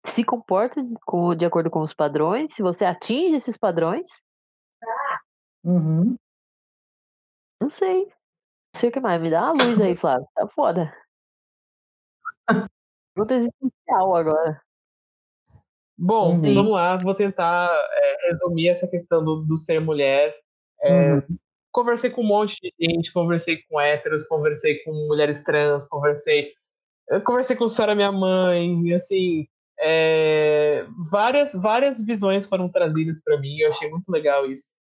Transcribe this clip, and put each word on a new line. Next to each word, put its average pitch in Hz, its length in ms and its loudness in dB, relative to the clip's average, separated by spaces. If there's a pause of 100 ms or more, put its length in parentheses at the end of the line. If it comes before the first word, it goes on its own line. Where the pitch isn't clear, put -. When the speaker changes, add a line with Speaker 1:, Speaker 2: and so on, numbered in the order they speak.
Speaker 1:
se - 180 -2
comporta 233 580 -2 (240)
com, 175 300 0
de 170 100 0
acordo 165 240 0
com 160 120 -2
os 156 120 -6
padrões, 156 600 -2
se 214 100 -6
você 180 220 0
atinge 269 500 0
esses 240 220 -4
padrões. 180 500 -2 (1600)
Speaker 2:
Uhum. 170 520 0 (1500)
Speaker 1:
Não 277 80 -2
sei. 381 360 -2
Não - 760 -20
sei 240 100 2
o - 20 -2
que 269 80 -6
mais. 180 220 0
Me 165 80 -2
dá 190 220 2
uma 269 140 2
luz 226 160 2
aí, 185 140 2
Flávio. 139 380 -2
Tá - 140 -4
foda. 180 460 -2 (1500)
Speaker 2:
<laughs> 196 240 -2 (420)
Speaker 1:
Pergunta 220 220 -2
existencial 240 800 -2
agora. 156 460 0 (1400)
Speaker 3:
Bom, 180 380 2
Speaker 2:
Uhum. 147 180 4
Speaker 3:
vamos 208 180 6
lá. 180 260 2
Vou 185 160 -2
tentar, 175 560 0 (240)
é, 143 360 0
resumir 170 400 0
essa 180 180 0
questão 170 360 0
do, 156 220 -2
do 156 120 0
ser 160 220 -2
mulher. 147 540 2 (480)
É, 143 320 6
Speaker 2:
Uhum. 143 80 2 (500)
Speaker 3:
conversei 240 400 0
com 247 100 -6
um 220 60 0
monte 208 340 2
de 180 180 -10
gente, 165 340 0
conversei 170 460 0 (100)
com 151 100 -2
héteros, 151 480 0
conversei 151 560 -2
com 160 80 -10 (160)
mulheres 147 360 0
trans, 147 440 0
conversei, 147 640 -2 (580)
eu 202 140 0
conversei 247 320 0
com 240 80 -2
a 226 60 0
senhora 214 260 0
minha 202 160 2
mãe, 180 840 0
assim, 180 540 -2 (320)
é, 156 1040 2 (240)
várias, 254 440 2
várias 226 520 0
visões 196 400 0
foram 180 240 -2
trazidas 160 540 -2
pra 147 160 0
mim, 139 180 -8
eu 151 120 2
achei 151 200 -4
muito 180 220 -8
legal 143 400 2
isso. - 300 -14